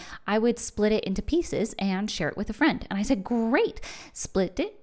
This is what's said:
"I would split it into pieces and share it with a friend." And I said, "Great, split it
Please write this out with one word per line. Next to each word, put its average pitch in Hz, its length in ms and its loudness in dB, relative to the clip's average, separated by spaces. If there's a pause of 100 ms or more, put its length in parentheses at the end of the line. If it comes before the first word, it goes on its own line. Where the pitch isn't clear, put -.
(240)
"I 208 140 2
would 233 220 2
split 214 320 2
it 214 100 2
into 190 180 -2
pieces - 600 0
and 196 280 0
share 151 200 -2
it - 80 -4
with 208 120 -4
a 214 60 -6
friend." - 340 2
And 190 80 -4
I 202 60 0
said, 196 220 0
"Great, 240 560 2 (320)
split - 480 -2
it 403 220 -4